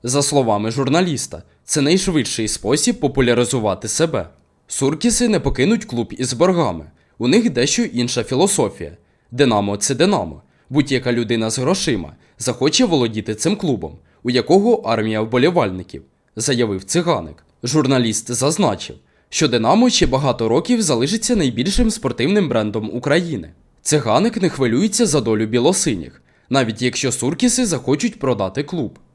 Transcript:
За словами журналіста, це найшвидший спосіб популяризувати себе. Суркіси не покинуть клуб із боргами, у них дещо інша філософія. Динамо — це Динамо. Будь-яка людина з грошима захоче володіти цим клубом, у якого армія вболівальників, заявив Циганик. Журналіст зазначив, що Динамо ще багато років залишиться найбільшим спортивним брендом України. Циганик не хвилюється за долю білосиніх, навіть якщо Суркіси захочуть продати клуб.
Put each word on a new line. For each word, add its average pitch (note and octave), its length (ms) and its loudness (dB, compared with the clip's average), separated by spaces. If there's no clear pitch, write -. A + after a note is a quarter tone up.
За B2+ 180 -2
словами A2+ 500 0
журналіста, C#3 720 -2
це - 180 -2
найшвидший D3+ 680 0
спосіб D3 520 -2
популяризувати A#2+ 880 0
себе. C3+ 420 -2
Суркіси A3 600 0
не G3+ 120 2
покинуть C#3 460 0
клуб A#2 320 -6
із B2+ 160 -4
боргами, B2+ 520 0
у A#2+ 100 -2
них A3 220 4
дещо C3 340 0
інша A#2+ 400 -4
філософія. B2+ 760 -2
Динамо — G#2+ 460 2
це C3 180 -2
Динамо. C3 460 0
Будь-яка C3 440 0
людина A2+ 360 0
з A2 100 -4
грошима B2+ 560 -2
захоче C3+ 480 0
володіти A2+ 500 0
цим F#3+ 200 -2
клубом, A2 420 -4
у A#2+ 60 -2
якого F#3+ 440 4
армія A2 480 0
вболівальників, A2+ 800 0
заявив A2 480 0
Циганик. C3 640 -2
Журналіст B2+ 680 0
зазначив, B2+ 640 -2
що - 180 0
Динамо C3 420 4
ще E3 180 2
багато B2 420 0
років A3 320 2
залишиться E3 540 0
найбільшим F3 560 2
спортивним E3 580 0
брендом A2 440 -2
України. C#3 600 -4
Циганик D#3 600 0
не F3+ 80 0
хвилюється C#3 560 0
за D3 160 0
долю A2 240 0
білосиніх, A#2+ 760 0
навіть A#2+ 320 0
якщо B2+ 300 -2
Суркіси A#3 540 0
захочуть D3+ 540 -2
продати G#2+ 440 -2
клуб. C#3+ 360 -6